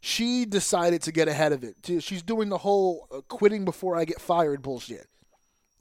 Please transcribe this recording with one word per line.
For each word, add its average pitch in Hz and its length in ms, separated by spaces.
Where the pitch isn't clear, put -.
she 247 440
decided 175 580
to 160 100
get 160 160
ahead 151 240
of 135 100
it. 113 220
To, 175 160
she's 180 220
doing 214 260
the 190 100
whole, 190 540
uh, 135 100
quitting 208 420
before 180 320
I 170 80
get 160 160
fired 151 420
bullshit. 123 440